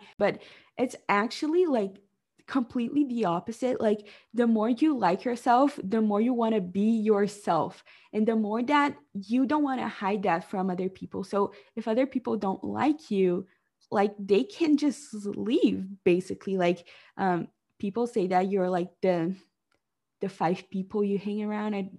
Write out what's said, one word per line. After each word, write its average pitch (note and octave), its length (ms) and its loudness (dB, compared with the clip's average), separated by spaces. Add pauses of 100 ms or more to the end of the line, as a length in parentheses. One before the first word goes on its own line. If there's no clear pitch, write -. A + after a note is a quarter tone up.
(180)
But G3 220 0 (380)
it's B3 180 -2 (120)
actually, D4 580 0
like, G#3+ 300 -2 (500)
completely B3+ 580 0
the A#3+ 200 -2
opposite. G3 560 -2
Like, G#3 260 0 (260)
the A#3 140 2
more A3+ 240 2
you D4 260 2
like G3+ 280 0
yourself, B3 580 2
the G#3 180 0
more G#3 200 2
you A#3+ 120 2
wanna A3 280 2
be F#3+ 280 0 (120)
yourself. G3+ 840 0 (300)
And G#3+ 140 0
the A3+ 100 2
more A3 260 -2
that C#4+ 340 2 (160)
you A3+ 340 0
don't D4+ 180 2
wanna B3 240 -2
hide G3+ 340 -4
that F3 260 0
from F#3+ 220 -2
other F3+ 180 -4
people. F#3 360 -10
So G3+ 280 -2 (220)
if A3+ 140 -8
other A#3+ 180 0
people B3 300 -4
don't F#3+ 260 -4
like A3+ 480 -2
you, F#3+ 360 2 (440)
like, G#3 280 0
they G3+ 260 2
can D4+ 320 2
just D4 360 -2
leave, G3+ 720 0 (200)
basically. F#3 520 0
Like, F3 300 0 (300)
um, F3+ 320 -2 (300)
people A3 280 -2
say G#3 220 -2
that F#3 200 2
you're, F#3+ 220 0
like, F3+ 200 -2 (120)
the, F3+ 320 0 (840)
the G3 80 -6
five F#3 420 -4
people F#3+ 320 -4
you G3+ 160 0
hang G#3 240 -6
around. G#3+ 320 -4
I G3 240 -6